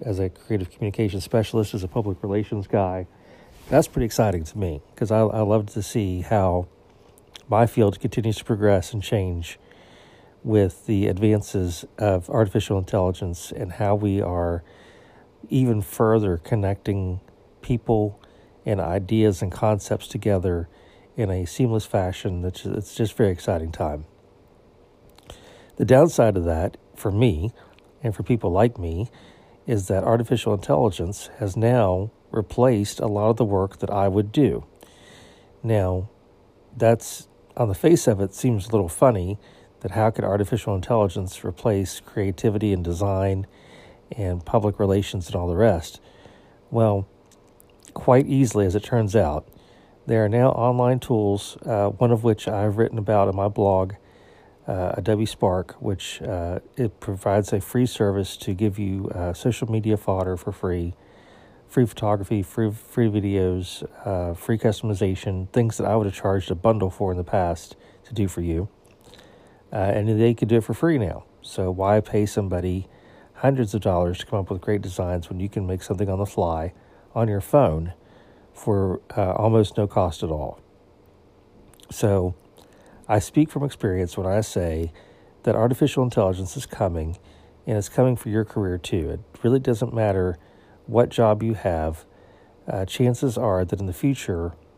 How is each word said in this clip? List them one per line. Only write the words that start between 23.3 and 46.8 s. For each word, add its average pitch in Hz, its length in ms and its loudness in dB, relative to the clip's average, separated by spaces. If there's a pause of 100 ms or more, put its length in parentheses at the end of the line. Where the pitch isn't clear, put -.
exciting 82 420 -4
time. 76 320 -6 (1700)
The 127 100 0
downside 127 520 6
of 85 80 0
that, 85 320 -2 (180)
for 101 160 -4
me, 104 400 0 (500)
and 110 140 -4
for 101 80 -8
people 110 260 0
like 107 300 2
me, 87 300 -6 (560)
is 104 240 -2
that 95 160 0
artificial 117 480 0
intelligence 101 760 -2 (100)
has 101 180 -4
now 110 540 2 (180)
replaced 110 720 0
a - 80 -2
lot 104 220 2
of 113 80 2
the 120 80 2
work 98 340 0
that 101 100 -4
I 101 200 2
would 104 240 0
do. 101 320 2 (1000)
Now, 95 460 0 (640)
that's, 117 520 2 (280)
on 117 140 0
the 90 60 0
face 170 300 6
of 104 140 4
it, 98 140 -2
seems 113 340 0
a - 40 -6
little 95 180 2
funny 104 500 2 (400)
that 113 120 -6
how 110 180 2
could - 160 -2
artificial 101 500 0
intelligence 95 720 -2
replace 98 560 -2
creativity 101 720 -2
and 90 100 -2
design 95 640 -2 (640)
and 90 320 -6
public 104 360 0
relations 98 480 0
and - 80 -8
all 87 120 -2
the 87 80 -2
rest? 90 460 2 (680)
Well, 104 380 2 (840)